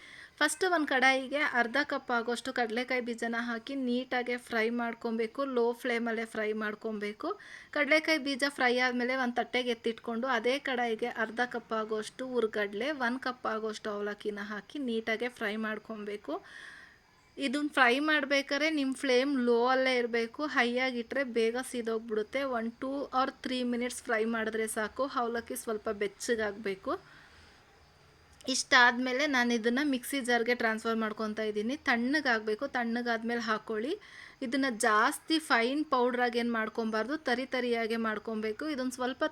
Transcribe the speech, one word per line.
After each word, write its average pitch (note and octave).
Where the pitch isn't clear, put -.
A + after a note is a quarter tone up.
ಫಸ್ಟ್ D4+
ಒಂದು D4+
ಕಡಾಯಿಗೆ C4
ಅರ್ಧ B3
ಕಪ್ C#4
ಆಗೋಷ್ಟು A#3+
ಕಡಲೆಕಾಯಿ B3
ಬೀಜನ A#3
ಹಾಕಿ A#3+
ನೀಟಾಗೆ B3
ಫ್ರೈ A#3
ಮಾಡ್ಕೊಬೇಕು, A#3
ಲೋ A#3+
ಫ್ಲೇಮಲ್ಲೇ A#3
ಫ್ರೈ G#3+
ಮಾಡ್ಕೊಬೇಕು. G#3+
ಕಡಲೆಕಾಯಿ D#4
ಬೀಜ C#4
ಫ್ರೈ B3
ಆದಮೇಲೆ B3
ಒಂದು B3
ತಟ್ಟೆಗೆ B3
ಎತ್ತಿಟ್ಕೊಂಡು A#3
ಅದೇ A#3+
ಕಡಾಯಿಗೆ A#3+
ಅರ್ಧ A3+
ಕಪ್ A#3
ಆಗೋಷ್ಟು A3
ಹುರ್ಗಡ್ಲೆ, G#3+
ಒಂದು B3+
ಕಪ್ B3
ಆಗೋಷ್ಟು A3
ಅವಲಕ್ಕಿನ G#3
ಹಾಕಿ G#3
ನೀಟಾಗೆ A3+
ಫ್ರೈ A3
ಮಾಡ್ಕೊಬೇಕು. G#3+
ಇದನ್ನ D4
ಫ್ರೈ B3+
ಮಾಡ್ಬೇಕಾದ್ರೆ C#4+
ನಿಮ್ಮ C4+
ಫ್ಲೇಮ್ C4+
ಲೋ A#3
ಅಲ್ಲೇ C4
ಇರಬೇಕು, A#3
ಹೈ B3
ಆಗಿಟ್ರೆ B3
ಬೇಗ A3+
ಸೀದೋಗ್ಬಿಡುತ್ತೆ. A3+
ಒಂದು A#3
two C4+
or B3+
three B3+
minutes A#3+
ಫ್ರೈ A3
ಮಾಡಿದ್ರೆ A3
ಸಾಕು, C4
ಅವಲಕ್ಕಿ A#3
ಸ್ವಲ್ಪ A3
ಬೆಚ್ಚಗಾಗಬೇಕು. G#3
ಇಷ್ಟಾದ್ಮೇಲೆ B3+
ನಾನು A#3+
ಇದನ್ನ A#3+
ಮಿಕ್ಸಿ C4
ಜಾರ್ಗೆ A#3+
ಟ್ರಾನ್ಸ್‌ಫರ್ A3+
ಮಾಡ್ಕೊತಾ A3
ಇದ್ದೀನಿ. G#3+
ತಣ್ಣಗಾಗಬೇಕು, A#3+
ತಣ್ಣಗಾದ್ಮೇಲೆ A#3
ಹಾಕ್ಕೊಳ್ಳಿ. A3
ಇದನ್ನ C4+
ಜಾಸ್ತಿ A#3+
ಫೈನ್ C4
ಪೌಡ್ರಾಗಿ B3
ಏನು A#3
ಮಾಡ್ಕೊಬಾರ್ದು, A3
ತರಿ B3+
ತರಿಯಾಗೆ A#3
ಮಾಡ್ಕೊಬೇಕು. A3
ಇದೊಂದು B3+
ಸ್ವಲ್ಪ B3+